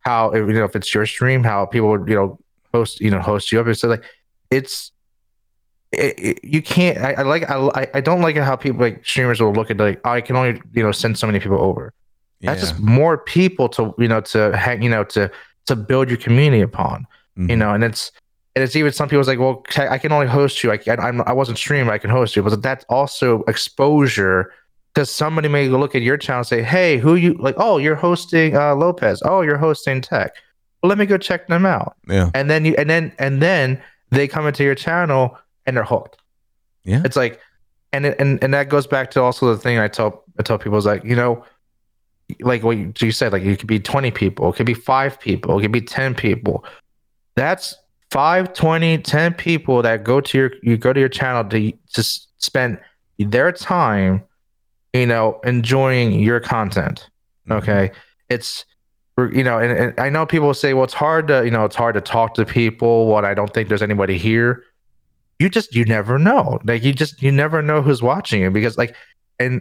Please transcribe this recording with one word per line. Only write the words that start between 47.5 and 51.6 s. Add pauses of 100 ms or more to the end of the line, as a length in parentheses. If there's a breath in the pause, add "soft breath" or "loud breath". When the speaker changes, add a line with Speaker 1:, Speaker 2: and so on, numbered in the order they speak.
Speaker 1:
five,
twenty,
ten
people
that
go
to
your, (100)
you
go
to
your
channel
to,